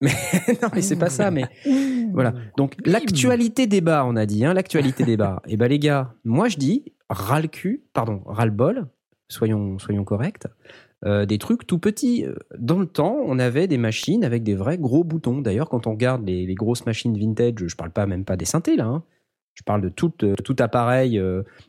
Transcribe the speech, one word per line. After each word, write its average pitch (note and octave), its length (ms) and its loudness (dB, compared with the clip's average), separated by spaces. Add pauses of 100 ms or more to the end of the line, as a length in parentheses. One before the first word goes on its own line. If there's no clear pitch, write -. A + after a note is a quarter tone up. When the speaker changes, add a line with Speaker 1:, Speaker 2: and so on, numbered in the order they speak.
Speaker 1:
Mais C#3 100 4
<laughs> - 500 0
non, A#3 120 0
mais F#3+ 80 0
c'est G3 140 0
pas E3+ 140 2
ça, G3+ 200 0
mais C#3+ 140 0 (200)
Speaker 2:
Mmh. C4 480 0
Speaker 1:
voilà. B2 220 0 (240)
Donc, C3+ 180 0
Speaker 2:
Mmh. G3+ 140 -2
Speaker 1:
l'actualité A#3 760 2
des G3+ 140 4
bars, D#3 260 4
on A#2+ 100 0
a A2 100 2
dit, G#2 180 0
hein, E3 80 4
l'actualité D3+ 520 0
des A#2 120 2
bars. G2 280 0
Speaker 2:
<laughs> - 40 -16
Speaker 1:
Eh A2 80 -2
ben, A#2 120 4
les D3 100 2
gars, C#3+ 340 0 (120)
moi, C#3 240 2
je F3 100 -4
dis, E3 260 0 (240)
ras G#2 320 0
le D#3+ 80 -2
cul, G#3+ 340 -6 (120)
pardon, A2 320 -2
ras A2 180 -2
le A2 80 2
bol, D3+ 360 0 (400)
soyons, G2+ 500 -2
soyons G2+ 260 -2
corrects, A#2 420 -4 (600)
euh, G2+ 180 2
des G#2 140 0
trucs - 280 -2
tout F3 120 0
petits. A3+ 480 0 (320)
Dans C#3+ 200 0
le F#3+ 80 0
temps, F#3 380 0
on C3+ 140 0
avait B2+ 300 2
des C#3+ 100 2
machines C3 460 0
avec A#2+ 180 0
des G#2+ 120 0
vrais G2 240 0
gros C#3+ 240 2
boutons. D3+ 380 -2
D'ailleurs, A2+ 300 0
quand A#2 160 -2
on A2+ 60 -2
regarde A#2+ 340 0
les, F#2 200 -2
les F#2 80 -4
grosses A2+ 300 -2
machines A2+ 340 -2
vintage, A2 480 0
je E2 100 -6
parle F2 140 -8
pas, G2+ 160 0
même F#2+ 200 -2
pas F#2+ 100 -2
des F2+ 80 -4
synthés, E3+ 320 0
là, D3+ 100 0
hein. D3 160 -2 (520)
Je - 100 -20
parle G#2 180 0
de F#2 80 -2
tout, E3 320 -2
euh, G2+ 120 2 (100)
tout C3+ 160 -4
appareil, B2 580 2
euh, F#2+ 240 0 (260)